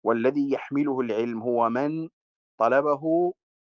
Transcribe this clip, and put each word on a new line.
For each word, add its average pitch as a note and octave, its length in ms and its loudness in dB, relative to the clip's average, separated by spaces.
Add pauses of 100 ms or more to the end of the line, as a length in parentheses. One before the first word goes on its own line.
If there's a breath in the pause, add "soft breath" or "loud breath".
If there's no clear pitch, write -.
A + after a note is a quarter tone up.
والذي C3+ 480 0
يحمله C#3 480 -2
العلم A2+ 420 -2
هو A#2+ 280 2
من D3+ 380 -4 (500)
طلبه D3 760 2 (440)